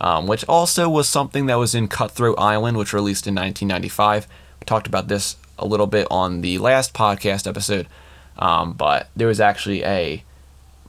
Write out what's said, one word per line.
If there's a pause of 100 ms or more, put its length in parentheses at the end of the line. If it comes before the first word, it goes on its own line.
um,
which
also
was
something
that
was
in
Cutthroat
Island,
which
released
in
nineteen
ninety-five. (320)
We
talked
about
this (200)
a
little
bit
on
the
last
podcast
episode, (500)
um,
but
there
was
actually
a (640)